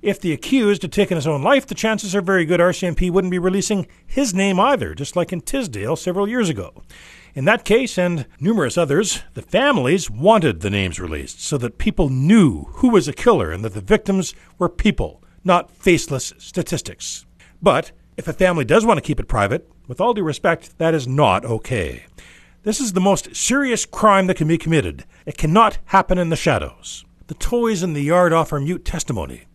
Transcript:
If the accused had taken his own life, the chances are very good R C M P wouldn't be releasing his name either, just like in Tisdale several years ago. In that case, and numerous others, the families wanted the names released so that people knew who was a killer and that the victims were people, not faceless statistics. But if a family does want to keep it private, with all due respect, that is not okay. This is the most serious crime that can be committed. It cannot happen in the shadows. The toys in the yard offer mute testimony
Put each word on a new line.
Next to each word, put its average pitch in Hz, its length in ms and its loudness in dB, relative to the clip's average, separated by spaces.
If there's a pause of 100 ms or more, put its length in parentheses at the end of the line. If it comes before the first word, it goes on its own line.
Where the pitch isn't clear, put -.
If 196 180 -2
the 165 140 -2
accused 208 480 0
had 165 100 -8
taken 190 240 0
his 147 100 -4
own 147 160 -2
life, 262 240 2
the - 80 -12
chances 214 400 -4
are 202 60 0
very 185 240 0
good 170 160 0
R 180 120 4
C - 140 -6
M 170 80 -4
P 180 160 0
wouldn't 185 200 0
be 180 80 -2
releasing 185 500 -2 (180)
his 254 280 -2
name 196 260 2
either, 196 340 0
just 143 220 -8
like 175 160 -2
in 175 80 -6
Tisdale 151 560 -4
several 185 320 -4
years 226 220 0
ago. 95 320 -8 (520)
In 135 120 -2
that 208 180 2
case, 233 340 0
and 175 280 -2 (120)
numerous 160 380 0
others, 170 460 0 (120)
the - 80 -12
families 185 680 0
wanted 139 500 2
the 98 100 -2
names 95 300 -2
released 78 400 -10
so - 180 -6
that 117 200 -6
people - 320 0
knew 135 640 4
who 254 160 2
was 208 180 4
a 139 40 -8
killer 135 380 2
and 92 140 -6
that 107 80 -6
the 104 80 -10
victims 190 540 0 (240)
were 175 100 0
people, - 560 -2 (180)
not 175 300 2
faceless - 680 0
statistics. - 840 -8 (360)
But 151 300 2 (280)
if - 100 -10
a 156 60 -4
family 170 320 0
does 202 200 4
want 208 120 4
to - 80 -10
keep 131 120 -2
it 104 100 -6
private, 107 400 0 (200)
with 127 120 -8
all 233 140 2
due 208 80 -4
respect, 165 560 -4
that 165 160 0
is 131 140 -4
not 127 360 2
okay. 107 600 -6 (580)
This 214 180 -2
is 233 120 -4
the 180 80 0
most 190 340 0
serious 254 520 -2
crime 196 420 2
that 185 80 0
can 160 100 -2
be 165 120 2
committed. 98 460 -2 (200)
It - 140 -12
cannot 202 480 4
happen 185 320 2
in 175 100 0
the 165 80 0
shadows. - 680 -4 (220)
The - 80 -12
toys 226 480 0
in 170 120 -2
the 143 100 -2
yard 170 280 4
offer 156 280 0
mute 165 240 -4
testimony 82 720 -6